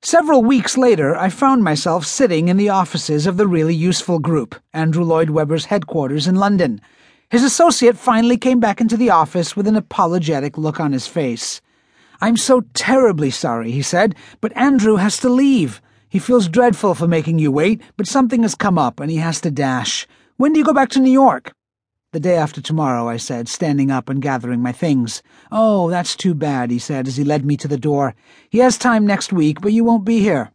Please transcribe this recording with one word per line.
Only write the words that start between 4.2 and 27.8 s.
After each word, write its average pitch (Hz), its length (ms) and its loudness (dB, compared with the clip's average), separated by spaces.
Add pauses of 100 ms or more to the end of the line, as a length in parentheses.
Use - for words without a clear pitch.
Andrew 160 320 0
Lloyd 160 260 0
Webber's 151 360 -2
headquarters 151 600 -4
in 185 80 2
London. 185 460 0 (500)
His 240 140 2
associate 254 520 4
finally 233 400 0
came 254 220 0
back 214 220 0
into 226 160 0
the 233 140 2
office 165 440 0
with 202 140 -2
an 214 80 2
apologetic 165 840 -2
look 156 220 -4
on 151 100 -2
his 131 160 -4
face. 127 540 -6 (600)
"I'm 226 160 0
so 254 260 2 (120)
terribly 202 560 2
sorry," 117 400 -6
he 135 120 -4
said, 180 340 0 (240)
"but - 160 -6
Andrew 233 400 4
has 202 220 0
to 254 100 -2
leave. 247 520 2 (280)
He 196 100 -2
feels 233 280 2
dreadful 208 480 2
for 170 140 -2
making 165 300 0
you 151 120 2
wait, 175 300 0 (160)
but 196 100 -4
something 254 360 0
has 220 120 0
come 185 220 -2
up 127 240 -2
and 147 100 -6
he 160 60 -4
has 160 240 -4
to 170 100 -4
dash. 127 560 -4 (300)
When 285 160 0
do 311 60 4
you 302 60 2
go 320 100 2
back 262 160 2
to 269 100 0
New 262 100 4
York?" 254 440 2 (580)
"The 165 80 -6
day 180 160 0
after 151 240 -2
tomorrow," 131 480 -2
I 117 80 -6
said, 117 320 -8
standing 139 420 -2
up 131 200 -4
and 135 100 -4
gathering 123 400 -4
my 123 120 -2
things. 131 500 -2 (280)
"Oh, 208 380 2
that's 175 260 -4
too 185 200 0
bad," 135 360 -2
he 123 80 -2
said 131 300 -6
as 127 80 -6
he 143 80 -2
led 147 220 0
me 147 100 0
to - 100 -8
the 143 120 -4
door. 139 360 -2 (360)